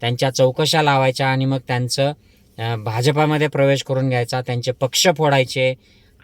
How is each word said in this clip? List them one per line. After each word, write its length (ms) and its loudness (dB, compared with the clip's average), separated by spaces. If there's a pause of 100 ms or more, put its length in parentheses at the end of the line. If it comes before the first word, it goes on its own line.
त्यांच्या 300 0
चौकशा 520 2
लावायच्या 460 2
आणि 160 0
मग 140 0 (100)
त्यांचं 440 -2 (460)
अ, 180 -4
भाजपामध्ये 720 0
प्रवेश 340 2
करून 260 -2
घ्यायचा, 320 -2
त्यांचे 320 -4
पक्ष 360 0 (100)
फोडायचे, 560 2 (500)